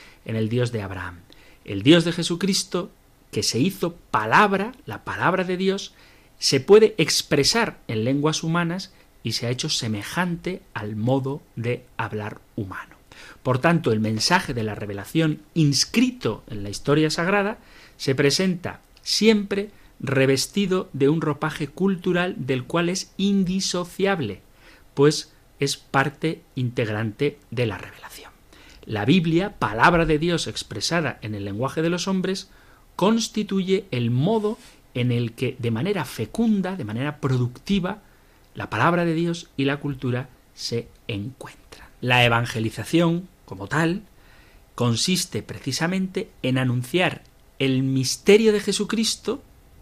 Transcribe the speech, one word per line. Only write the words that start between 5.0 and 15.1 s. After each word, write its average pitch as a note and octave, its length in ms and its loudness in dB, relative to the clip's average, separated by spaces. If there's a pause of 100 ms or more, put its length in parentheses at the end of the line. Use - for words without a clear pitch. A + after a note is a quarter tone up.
palabra C#3 400 0
de F3+ 120 -4
Dios, F#3+ 380 -2 (460)
se C#3 200 0
puede G#3+ 380 6
expresar - 800 0 (100)
en A2 160 -2
lenguas C#3+ 380 0
humanas E3+ 520 -2 (280)
y A2+ 120 -4
se - 120 -6
ha A#2+ 60 -2
hecho B2+ 180 -4
semejante E3+ 920 -4 (100)
al G#2+ 220 -8
modo C3 480 -2 (120)
de A#2+ 300 -4 (120)
hablar G#2+ 440 -8 (140)
humano. F#2+ 400 -10 (480)
Por B2 160 0
tanto, E3 320 4
el A2 80 2
mensaje A2 540 0
de A#2 100 -4
la G#2 120 -4
revelación A2 680 -2 (120)